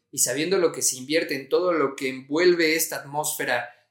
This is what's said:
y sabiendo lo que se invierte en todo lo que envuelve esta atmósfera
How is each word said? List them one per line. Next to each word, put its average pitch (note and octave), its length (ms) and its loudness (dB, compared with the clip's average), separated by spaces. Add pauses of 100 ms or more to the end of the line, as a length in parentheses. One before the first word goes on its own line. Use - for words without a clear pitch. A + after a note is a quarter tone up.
(100)
y C#3+ 80 -8
sabiendo D#3 380 0
lo F3 160 2
que C3+ 80 -8
se B2+ 160 0
invierte D3+ 380 -2
en C3+ 160 -8
todo F3 220 2
lo C#3 240 0
que C3+ 120 -4
envuelve D#3 680 2
esta D#3 200 -2
atmósfera C#3 720 -2 (220)